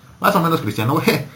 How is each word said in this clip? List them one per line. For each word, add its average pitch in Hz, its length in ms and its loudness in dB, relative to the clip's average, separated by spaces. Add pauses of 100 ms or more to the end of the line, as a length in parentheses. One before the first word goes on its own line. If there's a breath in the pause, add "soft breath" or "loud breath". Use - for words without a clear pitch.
(200 soft breath)
más 202 160 0
o 180 60 2
menos 165 200 2
cristiano, 113 320 -2
<laughs> 160 120 0
güey, - 200 0 (100)